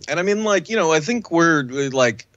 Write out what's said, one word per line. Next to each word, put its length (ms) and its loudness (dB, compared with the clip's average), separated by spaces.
And 120 -4
I 40 0
mean, 220 -2
like, 240 0
you 80 -2
know, 140 2
I 100 2
think 280 -6
we're, 340 2
like, 340 0